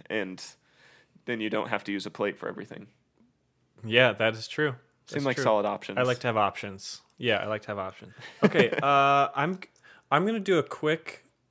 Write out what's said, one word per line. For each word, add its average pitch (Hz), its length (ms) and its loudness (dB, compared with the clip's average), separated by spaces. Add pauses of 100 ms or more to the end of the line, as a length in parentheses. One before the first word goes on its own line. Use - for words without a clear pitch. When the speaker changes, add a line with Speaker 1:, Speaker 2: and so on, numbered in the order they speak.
(120)
Speaker 1:
and 95 320 -6 (840)
then 120 160 -6
you 107 80 -4
don't 110 200 -4
have 107 160 -2
to 101 60 -4
use 98 140 -4
a 101 60 -12
plate 101 260 -4
for - 100 -10
everything. - 380 -14 (1000)
Speaker 2:
Yeah, 117 300 4
that 113 220 2
is 110 120 -12
true. 147 280 -2 (300)
Speaker 1:
Seem - 100 -10
Speaker 2:
That's 143 100 -2
Speaker 1:
like 127 120 0
Speaker 2:
true. - 80 -2
Speaker 1:
solid 107 200 4
options. 101 320 -6
Speaker 2:
I 127 60 2
like 123 160 0
to - 80 -4
have 113 100 0
options. 98 640 -4 (160)
Yeah, 117 200 2
I 95 100 -4
like 107 160 -4
to - 60 -12
have 101 100 -6
options. - 340 -10 (300)
Okay, - 260 6
Speaker 1:
<laughs> - 140 -2
Speaker 2:
uh, 139 500 6
I'm, 175 260 -2 (520)
I'm 156 140 4
gonna 220 140 -2
do 190 200 2
a 139 40 2
quick, - 640 -4 (260)